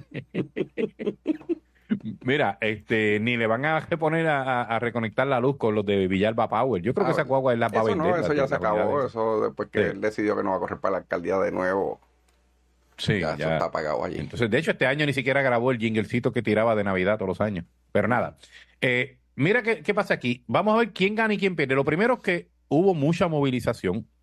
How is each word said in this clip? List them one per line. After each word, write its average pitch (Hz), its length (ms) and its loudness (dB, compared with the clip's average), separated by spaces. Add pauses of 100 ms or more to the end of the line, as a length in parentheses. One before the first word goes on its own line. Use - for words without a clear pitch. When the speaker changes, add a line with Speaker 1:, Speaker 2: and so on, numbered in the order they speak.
(2250)
Speaker 1:
Mira, 127 380 0
este, 107 580 0
ni 120 180 0
le 117 80 0
van 117 200 0
a 156 160 0
reponer 165 460 -2
a, 143 140 2
a, 127 220 0
a 113 160 -2
reconectar 117 480 -2
la 131 120 2
luz 135 180 2
con 110 180 0
los 104 100 0
de 98 220 4
Villalba 107 420 2
Power. 110 320 0
Yo 107 120 -2
creo 190 120 0
que - 60 2
Speaker 2:
Ah, - 20 0
Speaker 1:
esa 165 100 2
guagua 131 300 2
él 117 60 0
la 117 80 2
va 110 120 0
a 110 40 4
Speaker 2:
eso 113 40 2
Speaker 1:
vender, - 200 0
Speaker 2:
no, - 100 2
Speaker 1:
la - 60 0
Speaker 2:
eso 151 100 0
ya 139 140 2
se - 80 -2
Speaker 1:
tecnología 107 280 0
Speaker 2:
acabó. 131 180 0
Speaker 1:
de 123 60 -2
Speaker 2:
Eso 110 340 -2
después 107 280 -4
que 107 100 -2
Speaker 1:
Sí. 98 120 4
Speaker 2:
él 98 100 -10
decidió 104 340 -2
que 101 80 -2
no 98 80 -2
va 95 40 0
a 90 40 -2
correr 92 200 -6
para 98 140 0
la 90 60 0
alcaldía 87 400 -2
de 95 120 0
nuevo. 92 480 -2 (1000)
Speaker 1:
Sí, 104 220 0
Speaker 2:
Ya 80 100 0
eso 78 100 -4
Speaker 1:
ya. 80 140 0
Speaker 2:
está 82 120 0
apagado 76 380 -2
allí. 90 160 -4
Speaker 1:
Entonces, 113 300 -2
de 113 80 2
hecho, 170 140 0
este 135 160 0
año 147 180 0
ni 143 80 0
siquiera 135 280 0
grabó 123 300 2
el 123 60 0
jinglecito 110 540 0
que 120 100 -2
tiraba 110 340 2
de 104 80 2
Navidad 95 340 2
todos 95 120 -4
los 90 120 -4
años. 101 240 -2 (260)
Pero 104 160 2
nada. 107 300 0 (440)
Eh, 123 360 -2 (180)
mira 196 260 2
qué, 208 200 -2
qué 196 120 -2
pasa 196 220 0
aquí. - 320 -2
Vamos 190 280 2
a 226 40 4
ver 240 140 -2
quién 196 220 0
gana 220 180 0
y 196 40 0
quién 185 180 -2
pierde. 135 200 0
Lo 135 100 2
primero 208 300 2
es 240 60 -4
que - 280 -2 (200)
hubo 180 240 4
mucha 170 340 2
movilización. 123 800 -2 (160)